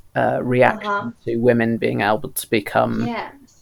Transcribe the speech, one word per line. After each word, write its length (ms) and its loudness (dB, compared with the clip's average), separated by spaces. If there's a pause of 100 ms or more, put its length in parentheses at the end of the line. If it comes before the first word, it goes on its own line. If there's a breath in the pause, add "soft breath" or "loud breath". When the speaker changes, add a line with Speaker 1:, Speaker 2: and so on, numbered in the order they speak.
(140)
Speaker 1:
uh, 280 0
reaction 480 2
Speaker 2:
Uh-huh. 200 -4 (140)
Speaker 1:
to 140 -4
women 400 2
being 240 -2
able 260 0
to 220 -12
become 560 0
Speaker 2:
Yes. 260 -8 (300)